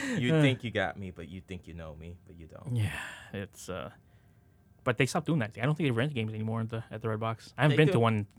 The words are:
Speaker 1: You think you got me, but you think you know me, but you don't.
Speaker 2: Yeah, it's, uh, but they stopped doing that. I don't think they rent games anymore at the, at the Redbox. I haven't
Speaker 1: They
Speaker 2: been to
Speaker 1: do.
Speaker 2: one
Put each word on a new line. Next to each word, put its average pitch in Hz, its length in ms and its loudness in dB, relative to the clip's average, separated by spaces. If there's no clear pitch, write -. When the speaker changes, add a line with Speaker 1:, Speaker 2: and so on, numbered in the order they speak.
Speaker 1:
You 147 220 2
think 131 240 2
you 113 60 -2
got 98 280 -2
me, 95 120 -10
but 85 180 -14
you 92 120 -12
think 90 280 -12
you 82 60 -14
know 80 260 -12
me, 87 160 -14
but 87 100 -20
you 82 100 -18
don't. - 280 -10
Speaker 2:
Yeah, 107 160 0
it's, - 360 -10
uh, 76 220 -8
but 123 140 0
they 131 80 4
stopped - 200 -2
doing 160 140 2
that. 107 200 -4
I 113 40 0
don't 151 120 4
think 160 100 0
they 131 60 6
rent 127 220 2
games 110 200 -2
anymore 110 280 -2
at 113 80 -4
the, 113 200 -4
at 110 120 -8
the 113 60 -2
Redbox. 113 480 -2
I 123 60 2
haven't 139 140 6
Speaker 1:
They 151 60 8
Speaker 2:
been 156 60 8
to - 60 4
Speaker 1:
do. 123 60 6
Speaker 2:
one 110 260 4